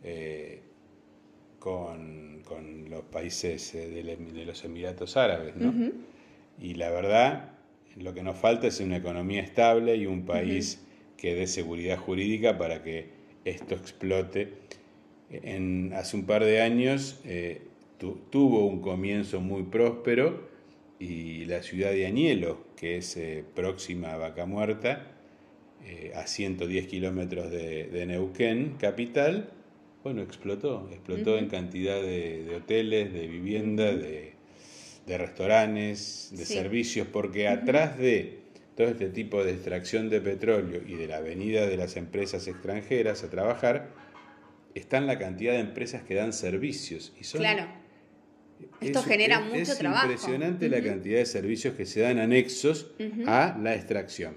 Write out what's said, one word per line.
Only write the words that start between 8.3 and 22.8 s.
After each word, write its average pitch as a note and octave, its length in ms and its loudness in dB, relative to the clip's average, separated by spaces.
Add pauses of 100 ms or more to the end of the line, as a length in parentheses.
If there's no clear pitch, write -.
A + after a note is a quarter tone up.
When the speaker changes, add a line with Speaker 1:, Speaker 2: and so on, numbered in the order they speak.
Speaker 1:
falta A#2 300 4
es - 120 0
una F#2 180 0
economía F2 440 -2
estable A#2 540 6
y G#2 100 0
un F#2 200 -4
país F2+ 560 0
Speaker 2:
Ujú. - 360 -20
Speaker 1:
que F2 180 -2
dé F2+ 120 0
seguridad F2 500 -4
jurídica G#2 600 2
para E2 260 -4
que D#2+ 260 -8 (360)
esto F2+ 300 -4
explote. F#2+ 760 -2 (760)
En, F#2 640 -4
hace F#2+ 240 -6
un G2 80 -4
par G#2+ 180 4
de A2 180 8
años, B2+ 640 2
eh, F2 360 -6 (440)
tu-, F#2+ 140 -6 (100)
tuvo B2 380 6
un F#2+ 140 0
comienzo G2 600 -2
muy F#2+ 220 -2
próspero A#2+ 840 2 (520)
y E2 460 -8
la F2 180 -4
ciudad G2 280 0
de F#2+ 140 2
Añelo, G2+ 540 2 (180)
que E2+ 200 -4